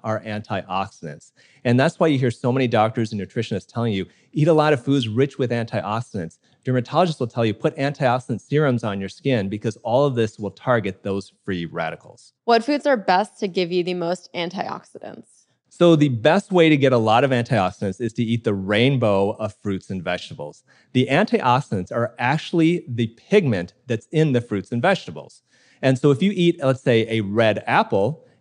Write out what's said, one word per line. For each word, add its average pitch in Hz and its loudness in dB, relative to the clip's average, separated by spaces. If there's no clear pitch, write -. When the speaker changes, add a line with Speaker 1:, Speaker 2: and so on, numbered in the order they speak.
Speaker 1:
are 110 -4
antioxidants. 98 -8
And 123 2
that's 156 0
why 175 2
you 143 0
hear 127 0
so 123 -2
many 131 0
doctors 113 0
and 101 -6
nutritionists 98 -8
telling 117 -2
you, 95 -4
"Eat 151 2
a 165 6
lot 151 4
of 127 -2
foods 139 0
rich 117 -2
with 127 -2
antioxidants." 110 -6
Dermatologists 139 0
will 123 -2
tell 117 -2
you, 110 0
"Put 156 -4
antioxidant 127 -2
serums 143 0
on 101 -4
your 98 -6
skin," 120 -2
because 104 -6
all 123 0
of 139 -2
this 113 -2
will 101 -8
target 104 -2
those 98 -6
free 87 -6
radicals. 80 -10
Speaker 2:
What 233 2
foods 294 -2
are 277 2
best 190 -2
to 214 -4
give 175 -4
you 180 0
the 180 -6
most 175 -6
antioxidants? - -10
Speaker 1:
So 170 6
the 147 4
best 147 2
way 165 6
to 156 4
get 131 2
a 123 4
lot 113 4
of 135 0
antioxidants 107 -2
is 117 -6
to 123 -2
eat 113 -2
the 110 0
rainbow 104 2
of 107 -8
fruits 98 -8
and 95 -8
vegetables. 78 -10
The - 2
antioxidants 131 0
are 120 -4
actually 160 0
the 120 -2
pigment 113 0
that's 113 -6
in 156 2
the 123 2
fruits 104 -6
and 120 -2
vegetables. 101 -4
And 131 2
so 147 4
if 131 0
you 202 2
eat, 170 2
let's 131 0
say, 117 2
a 113 0
red 104 2
apple, 127 0